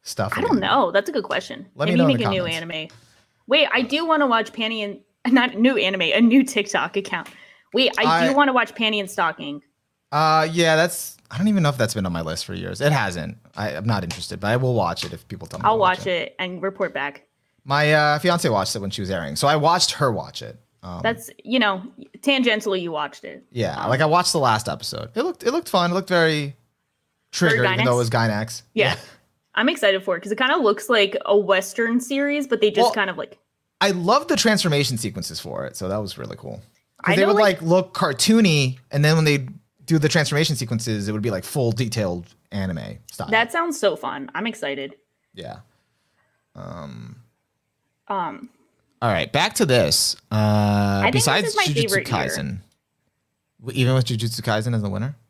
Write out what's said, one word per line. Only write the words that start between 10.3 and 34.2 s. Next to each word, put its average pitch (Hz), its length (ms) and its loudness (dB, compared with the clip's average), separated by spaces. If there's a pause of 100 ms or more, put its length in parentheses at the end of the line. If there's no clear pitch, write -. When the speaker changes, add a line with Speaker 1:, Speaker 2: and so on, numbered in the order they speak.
Speaker 1:
yeah, 165 240 4
that's, 170 440 0 (120)
I 110 60 -10
don't 190 120 2
even 196 140 4
know 147 60 4
if 139 80 0
that's 117 160 0
been 101 140 -2
on 90 80 -2
my 82 80 -4
list 80 240 -6
for 95 80 -8
years. 90 260 -8
It 143 120 4
hasn't. 92 440 -2 (180)
I, 101 220 -6
I'm 92 100 -8
not 104 160 0
interested, 87 380 -10
but 101 80 -6
I 117 80 2
will 127 160 0
watch 92 320 -2
it 85 80 -10
if - 160 -16
people - 180 -14
tell - 140 -14
me 208 60 0
Speaker 2:
I'll 220 80 4
Speaker 1:
to 220 40 -2
watch 185 200 2
Speaker 2:
watch 185 80 -8
Speaker 1:
it. 175 220 -4
Speaker 2:
it - 100 -20
and 180 240 -8
report 190 320 -6
back. 143 300 -8 (420)
Speaker 1:
My, 147 260 2
uh, 151 260 4
fiance 170 300 2
watched 98 280 0
it - 20 -6
when 98 120 -6
she 104 120 -8
was 95 80 -6
airing, 82 260 -6
so 147 100 0
I 147 100 4
watched 160 340 2
her 139 200 0
watch 85 300 -8
it. - 180 -16 (240)
Um, 87 200 -12
Speaker 2:
That's, 226 280 -6 (120)
you 254 160 -2
know, 202 240 0 (360)
tangentially 220 640 0
you 170 100 -6
watched 151 320 -8
it. - 260 -14
Speaker 1:
Yeah, 98 240 -2 (100)
Speaker 2:
Um, - 40 -2
Speaker 1:
like, 135 140 2
I - 20 4
watched 170 300 2
the 170 40 2
last 117 300 2
episode. - 460 -8
It 226 80 -2
looked, 349 200 -6
it 233 80 0
looked 330 200 -4
fun. 175 200 2
It 175 40 -2
looked 190 160 -2
very 156 460 0 (760)
Trigger, - 300 2
Speaker 2:
Very 185 100 2
Speaker 1:
even 123 140 2
though 123 60 4
it - 20 4
Speaker 2:
Gainax? - 20 2
Speaker 1:
was 120 140 0
Gainax. 113 520 -2 (120)
Speaker 2:
Yeah. 196 180 2
Speaker 1:
Yeah. - 80 -6 (540)
Speaker 2:
I'm 233 160 2
excited 196 340 2
for 190 100 0
it 170 80 -6
'cause 196 80 -8
it 214 60 -2
kinda 262 220 2
looks 214 320 2
like 202 340 4
a 202 140 4
Western 208 640 0
series, 277 460 -2
but 226 140 -2
they 214 100 4
just 208 140 2
Speaker 1:
Well, 233 80 4
Speaker 2:
kind 196 160 0
of, 180 80 -6
like, - 220 -12 (420)
Speaker 1:
I 202 120 2
love 190 360 2